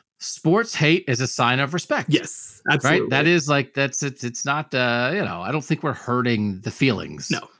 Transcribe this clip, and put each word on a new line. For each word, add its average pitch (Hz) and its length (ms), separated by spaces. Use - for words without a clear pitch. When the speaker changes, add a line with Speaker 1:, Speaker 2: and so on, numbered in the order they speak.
Speaker 1:
Sports 214 560
hate 160 320
is 123 140
a 131 80
sign 127 320
of 139 120
respect. 208 380
Speaker 2:
Yes, - 560
Speaker 1:
Right? 143 80
Speaker 2:
absolutely. 143 360
Speaker 1:
That 143 180
is, 165 200
like, 139 260
that's, 139 280
it's, 135 220
it's 120 200
not, 147 300
uh, 123 400
you 196 100
know, 87 160
I 98 120
don't 151 120
think - 200
we're 143 80
hurting 113 680
the 110 100
feelings 85 580
Speaker 2:
No. - 180